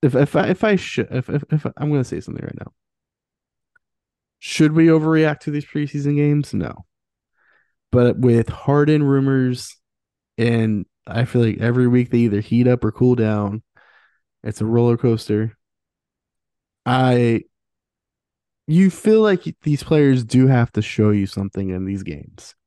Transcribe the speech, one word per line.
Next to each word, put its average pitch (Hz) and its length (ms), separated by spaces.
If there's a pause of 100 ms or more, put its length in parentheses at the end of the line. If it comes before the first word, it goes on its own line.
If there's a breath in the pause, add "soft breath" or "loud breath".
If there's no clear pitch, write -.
if, 135 140
if 147 200
I, - 120
if 190 160
I 214 120
should, - 360
if, 131 180
if, 143 200
if 151 160 (100)
I'm 151 140
gonna 139 140
say - 160
something - 240
right - 160
now, - 120 (1700)
should - 320
we 165 140
overreact 156 540
to - 100
these 147 160
preseason 147 500
games? 147 380
No. - 320 (1040)
But 123 280
with 117 300
Harden 147 540
rumors, 135 760 (600)
and 113 500 (200)
I 120 180
feel 123 180
like 110 160
every 120 300
week 123 220
they 120 80
either 104 220
heat 120 280
up 123 160
or 107 80
cool 123 220
down, 107 480 (800 soft breath)
it's 110 160
a 107 60
roller 120 300
coaster. 110 600 (1300)
I, 123 580 (1200)
you 180 240
feel 220 320
like 202 200 (200)
these 147 200
players 139 420
do 131 220
have 123 260
to 107 100
show 107 280
you 101 160
something 98 440
in 92 140
these 98 180
games. - 520 (120)